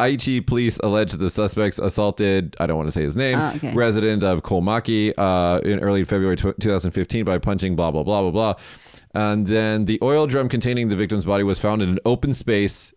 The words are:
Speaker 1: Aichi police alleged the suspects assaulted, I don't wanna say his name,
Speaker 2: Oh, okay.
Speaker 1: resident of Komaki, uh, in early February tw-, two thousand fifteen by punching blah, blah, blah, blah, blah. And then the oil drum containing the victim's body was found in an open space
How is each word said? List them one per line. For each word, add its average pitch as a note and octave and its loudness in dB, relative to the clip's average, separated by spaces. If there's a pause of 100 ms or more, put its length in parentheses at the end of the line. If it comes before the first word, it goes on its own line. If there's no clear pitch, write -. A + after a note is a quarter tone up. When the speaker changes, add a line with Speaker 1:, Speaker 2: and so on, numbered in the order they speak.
Speaker 1:
Aichi B2+ 0
police A#2+ 0
alleged G2+ 0
the F#2 -2
suspects G#2 -2
assaulted, G2 0
I E2+ -2
don't D#2+ 0
wanna D#2 -2
say D#2 -2
his D2 -2
name, C3 0
Speaker 2:
Oh, D#3 -2
okay. C3 -6
Speaker 1:
resident A2 2
of F#2 2
Komaki, G#2+ 0
uh, F2+ 2
in G2+ 0
early G2 2
February F#2+ 0
tw-, - -2
two G#2+ 0
thousand F#2 0
fifteen G2 -2
by F#2 2
punching F#2 -2
blah, E2 0
blah, D2+ 0
blah, G2+ 0
blah, F#2 0
blah. G#2 0 (600)
And G#2 0
then A2 0
the A2 0
oil D3 2
drum C3 0
containing B2 0
the G#2 0
victim's G2+ -2
body G2+ 2
was G2 0
found G#2+ 0
in F#2 2
an F#2 0
open B2 2
space G2+ 0